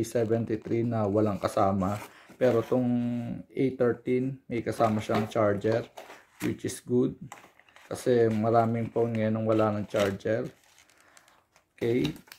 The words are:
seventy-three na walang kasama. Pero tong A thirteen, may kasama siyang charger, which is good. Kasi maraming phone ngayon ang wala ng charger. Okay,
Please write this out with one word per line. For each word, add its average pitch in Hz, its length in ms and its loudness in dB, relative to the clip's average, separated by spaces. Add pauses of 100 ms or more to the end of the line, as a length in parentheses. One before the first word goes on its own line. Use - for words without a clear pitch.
seventy-three 113 800 -2
na 110 240 0
walang 104 320 2
kasama. 98 560 2 (400)
Pero 117 240 4
tong 127 240 0 (640)
A - 240 0
thirteen, 127 720 0
may 120 160 -4
kasama 110 400 0
siyang 110 240 -2
charger, 110 560 0 (640)
which - 160 -4
is - 240 -6
good. 123 320 0 (720)
Kasi 117 400 2
maraming 113 640 2
phone 117 240 0
ngayon 110 240 0
ang 110 80 -2
wala 110 240 4
ng 104 160 -6
charger. 110 560 -2 (1300)
Okay, 123 320 0 (300)